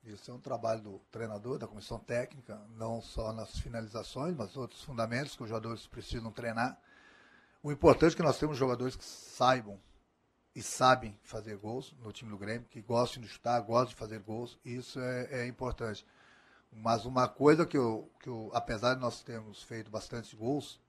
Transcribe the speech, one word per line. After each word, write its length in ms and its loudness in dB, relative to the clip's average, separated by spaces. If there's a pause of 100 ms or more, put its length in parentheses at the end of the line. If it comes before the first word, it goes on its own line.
Esse 260 -16
é 40 -12
um 60 -14
trabalho 400 -2
do 200 -14 (100)
treinador, 480 -6
da 80 -6
comissão 320 -10
técnica, 640 -6 (160)
não 260 -4
só 300 -4
nas 260 -8
finalizações, 760 -6
mas 200 -6
outros 260 -10
fundamentos 540 -2
que 60 -10
os 60 -8
jogadores 380 -4
precisam 440 -8
treinar. 480 -2 (840)
O 100 -2
importante 400 8
é 40 -6
que 60 -2
nós 160 4
temos 180 0
jogadores 380 0
que 100 -16
saibam 760 2 (760)
e 80 -10
sabem 600 4
fazer 340 -10
gols 460 -6
no 100 -12
time 180 -12
do 80 -10
Grêmio, 320 -6
que 100 -14
gostem 420 2
de 60 -14
chutar, 320 0
gostem 280 4
de 80 -14
fazer 240 -8
gols, 440 -6
isso 360 -8
é, 420 -4
é 40 -2
importante. 600 -4 (680)
Mas 320 2
uma 220 4
coisa 400 8
que 100 -2
eu, 320 2 (120)
que 80 -12
eu, 260 -8
apesar 400 2
de 60 -4
nós 220 -4
termos 400 -12
feito 280 -10
bastante 460 -8
gols 520 -2